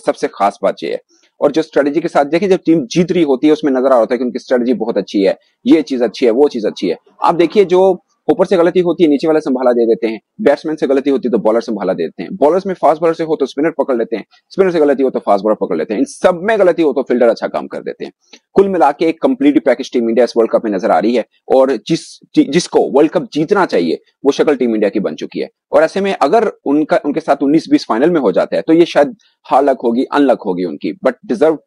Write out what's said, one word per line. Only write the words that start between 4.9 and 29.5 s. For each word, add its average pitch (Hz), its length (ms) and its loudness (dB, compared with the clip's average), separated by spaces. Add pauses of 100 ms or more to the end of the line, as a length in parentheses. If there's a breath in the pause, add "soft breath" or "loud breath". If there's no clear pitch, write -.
अच्छी 98 240 -2
है, 92 160 0 (280)
ये 151 160 4
चीज 127 200 -4
अच्छी 120 240 -2
है, 110 60 4
वो 143 160 4
चीज 107 180 -6
अच्छी 90 220 -6
है। 80 80 -4 (280)
आप 170 100 2
देखिए 170 300 2
जो 185 400 2 (260)
ऊपर 180 160 0
से 202 100 0
गलती 170 240 2
होती 175 240 0
है 151 60 4
नीचे 143 160 0
वाला 156 140 2
संभाला 127 320 0
दे 117 140 0
देते 113 200 0
हैं, 110 140 -6 (200)
Batsman 147 360 0
से 156 100 -4
गलती 135 240 0
होती 123 180 -2
है 104 40 -6
तो 110 60 2
bowler 110 220 0
संभाला 101 320 -4
दे 87 120 -4
देते - 180 -10
हैं, 92 140 -12
Bowlers 175 300 2
में 185 80 -6
fast 156 260 0
bowler 165 140 0
से 165 100 -6
हो 151 120 -2
तो 143 100 -2
spinner 151 240 -2
पकड़ 139 260 -4
लेते 113 200 -4
हैं, 98 80 -8 (260 soft breath)
Spinner 185 200 0
से 165 100 0
गलती 139 220 2
हो 131 80 2
तो 123 80 -4
fast 101 260 0
bowler 107 160 0
पकड़ 87 160 -4
लेते 78 180 -4
हैं, - 40 -4
इन - 60 0
सब 180 380 -2
में 220 160 0
गलती 170 240 2
हो 143 100 2
तो 135 100 -2
fielder 120 260 2
अच्छा - 180 -2
काम 78 200 -6
कर 73 120 -12
देते 62 260 -12
हैं। 71 80 -14 (400 soft breath)
कुल 196 160 2
मिला 160 240 2
के 170 120 -4
एक 160 180 -2
complete 139 420 2
पैकेज 127 280 -2
team 117 160 0
India 117 160 2
इस 117 120 -2
World 113 160 2
Cup 107 120 2
में 107 80 -4
नजर 90 180 -2
आ 90 80 2
रही 110 160 0
है 110 100 -2 (300)
और 131 180 4
जिस, - 480 -6 (140)
जि-, 151 160 2
जिसको - 400 0
World 147 200 4
Cup 147 220 -4
जीतना 175 340 0
चाहिए 85 320 -2 (260)
वो 139 80 2
शक्ल 147 240 0
team 120 180 0
India 104 160 0
की 104 100 -2
बन 80 140 -4
चुकी - 260 -10
है। 65 80 -6 (240)
और 143 100 4
ऐसे 160 180 -2
में 196 140 -2
अगर 202 380 0 (120)
उनका, 147 400 0
उनके 147 160 -4
साथ - 220 0
उन्नीस 147 280 0
बीस 143 180 0
final 123 220 0
में 165 100 0
हो 101 120 0
जाता 87 240 -2
है 82 60 -2
तो 160 100 0
ये 165 120 6
शायद 147 320 0 (340)